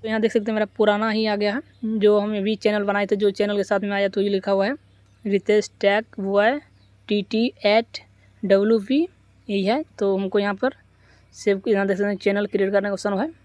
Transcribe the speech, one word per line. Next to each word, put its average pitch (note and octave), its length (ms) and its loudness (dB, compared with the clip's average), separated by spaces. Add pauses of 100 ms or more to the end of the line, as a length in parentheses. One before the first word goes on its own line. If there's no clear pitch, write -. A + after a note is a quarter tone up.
तो A3 60 -8
यहाँ A3 120 0
देख A3 120 0
सकते A3 180 0
हैं A3 40 -2
मेरा G#3+ 140 0
पुराना G#3 420 2
ही A3 160 0
आ G#3 100 0
गया G#3 180 -2
है, C#4 60 -4 (380)
जो G#3 220 4
हम G#3+ 160 -4
अभी G3+ 200 -2
channel G#3 280 0
बनाए G3+ 220 0
थे, G#3 100 0
जो G3+ 140 2
channel G#3 260 -2
के G3 80 -2
साथ G3 160 0
में G3+ 100 -4
आया G3 180 0
तो G3 120 -2
ये G3+ 80 0
लिखा G3 240 -2
हुआ G3 140 0
है C4 80 -4 (500)
रितेश G3+ 460 0 (100)
टेक G#3 400 0
बॉय G3+ 380 0 (500)
टी G#3 160 0
टी A3+ 200 -2 (220)
एट A3 320 2 (440)
डब्ल्यू G3+ 380 4
पी, C4 200 0 (480)
यही G3 160 -2
है। B3 180 0 (160)
तो G3 180 0
हमको G3 220 -2
यहाँ G3+ 160 -2
पर B3 200 -4 (600)
save, G3 340 -2
यहाँ G3 180 2
देख G3 100 0
सकते G3+ 120 -2
हैं G3+ 100 -2
channel G3+ 280 0
create G3 260 -2
करने G3+ 160 0
का G3+ 40 -4
option G3+ 220 -4
है। C4 160 -2 (140)